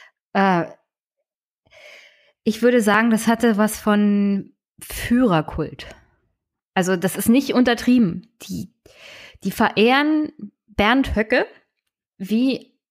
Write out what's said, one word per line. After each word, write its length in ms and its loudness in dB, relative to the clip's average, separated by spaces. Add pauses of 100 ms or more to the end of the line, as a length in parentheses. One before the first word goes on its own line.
(340)
äh, 300 2 (1800)
ich 160 -2
würde 220 4
sagen, 260 2
das 180 0
hatte 300 2
was 220 0
von 720 0 (300)
Führerkult. 1040 -2 (880)
Also 220 0
das 200 -4
ist 140 0
nicht 240 2
untertrieben. 880 0
Die, 280 -12 (720)
die 60 -4
verehren 840 0 (340)
Bernd 500 0
Höcke 300 0 (720)
wie 540 -4 (200)